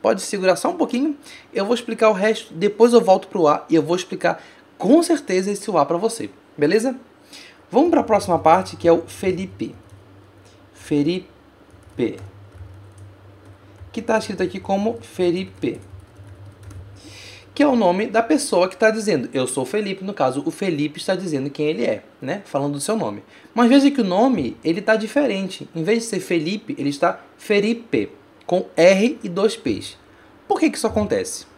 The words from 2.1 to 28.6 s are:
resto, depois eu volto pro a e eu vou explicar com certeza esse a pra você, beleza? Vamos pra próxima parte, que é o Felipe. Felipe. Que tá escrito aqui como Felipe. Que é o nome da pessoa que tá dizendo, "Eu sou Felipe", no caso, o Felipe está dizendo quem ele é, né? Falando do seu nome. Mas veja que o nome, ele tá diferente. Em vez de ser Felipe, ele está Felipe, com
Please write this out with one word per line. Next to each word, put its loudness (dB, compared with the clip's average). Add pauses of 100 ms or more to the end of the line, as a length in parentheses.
resto, -2
depois 4
eu 10
volto 2
pro 0
a 2
e 2
eu 6
vou 0
explicar -4 (360)
com 6
certeza 0
esse -8
a 6
pra 0
você, -4 (260)
beleza? 0 (720)
Vamos 2
pra 4
próxima 0
parte, 2
que 0
é 6
o 2
Felipe. -6 (1000)
Felipe. -6 (1700)
Que -8
tá 0
escrito -6
aqui -4
como -4
Felipe. -4 (1800)
Que 2
é 6
o 4
nome 2
da 0
pessoa 2
que -10
tá 4
dizendo, -2
"Eu 0
sou -4
Felipe", -6
no -8
caso, -2
o -2
Felipe -4
está -2
dizendo -4
quem -4
ele -2
é, -2 (200)
né? -6
Falando -4
do -8
seu -4
nome. -6 (300)
Mas 4
veja 6
que -2
o 2
nome, 0
ele 0
tá 2
diferente. -2
Em -4
vez 0
de -10
ser -4
Felipe, -4
ele -2
está -2 (160)
Felipe, -2 (360)
com -2 (100)